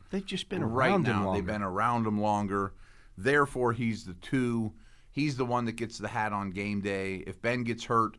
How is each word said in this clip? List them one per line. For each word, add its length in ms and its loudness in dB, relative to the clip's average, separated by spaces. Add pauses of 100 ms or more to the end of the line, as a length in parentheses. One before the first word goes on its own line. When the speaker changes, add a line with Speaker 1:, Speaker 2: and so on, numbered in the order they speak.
(120)
Speaker 1:
They've 140 -4
just 220 -8
been 160 -4
Speaker 2:
right 280 4
Speaker 1:
around 160 4
him 100 2
Speaker 2:
now. 80 2
Speaker 1:
longer. 120 2
Speaker 2:
They've 160 -2
been 100 -2
around 440 2
him 140 2
longer. 520 0 (440)
Therefore, 560 2
he's 320 -2
the 80 -10
two. 580 0 (400)
He's 240 0
the 100 0
one 200 2
that 80 -2
gets 240 -6
the 100 -6
hat 240 -2
on 200 -2
game 280 -4
day. 480 -4
If 140 -12
Ben 220 0
gets 220 -4
hurt 340 2